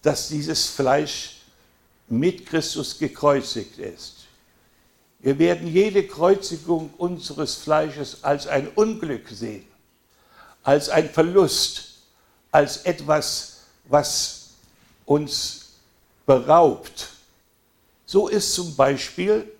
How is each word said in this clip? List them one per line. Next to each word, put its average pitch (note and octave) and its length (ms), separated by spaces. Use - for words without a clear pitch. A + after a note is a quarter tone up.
dass D3 260
dieses D3+ 380
Fleisch C#3+ 680
mit D3+ 380
Christus - 520
gekreuzigt C#3 800
ist. - 480
Wir C#3 180
werden E3+ 280
jede F#3+ 400
Kreuzigung E3 920
unseres D#3+ 580
Fleisches D3+ 680
als D3 240
ein C#3+ 220
Unglück F#3+ 600
sehen, G#2+ 360
als D3 260
ein D#3 220
Verlust, - 840
als D3 260
etwas, - 840
was - 640
uns - 680
beraubt. C#3 840
So G3 240
ist G#3 260
zum E3+ 220
Beispiel F3 840